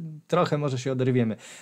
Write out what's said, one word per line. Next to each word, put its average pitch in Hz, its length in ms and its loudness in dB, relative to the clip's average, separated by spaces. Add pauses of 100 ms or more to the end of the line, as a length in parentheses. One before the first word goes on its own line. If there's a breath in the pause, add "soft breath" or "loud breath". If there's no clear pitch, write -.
(280)
trochę 165 300 2
może 143 200 -2
się 135 140 -4
oderwiemy. 127 440 2 (260 loud breath)